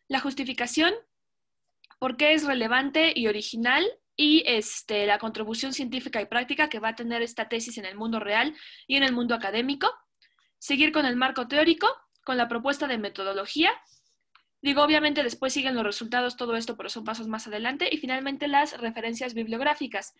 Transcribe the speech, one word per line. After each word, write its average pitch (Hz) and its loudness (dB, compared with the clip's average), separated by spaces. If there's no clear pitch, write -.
La 269 -2
justificación, 269 0
por 254 -4
qué 294 6
es 311 4
relevante 269 2
y 226 0
original, 233 0
y, 302 6
este, 214 0
la 208 4
contribución 226 -4
científica 254 -4
y 196 -4
práctica 277 0
que 226 -8
va 220 -2
a 226 -2
tener 233 -4
esta 233 -4
tesis 233 -6
en 196 -10
el 190 -12
mundo 226 -4
real 220 0
y 269 2
en 277 4
el 262 4
mundo 240 0
académico. 240 0
Seguir 294 2
con 302 4
el 247 0
marco 254 0
teórico, 320 4
con 262 -2
la 240 2
propuesta 277 -2
de 247 -2
metodología. 202 0
Digo, 277 2
obviamente 302 4
después 254 -2
siguen 262 0
los 233 0
resultados, 233 -2
todo 233 -2
esto, 226 -4
pero - -10
son 220 -10
pasos 220 -8
más 220 -6
adelante. 240 -4
Y 311 0
finalmente 269 -4
las 285 2
referencias 233 -6
bibliográficas, 226 -2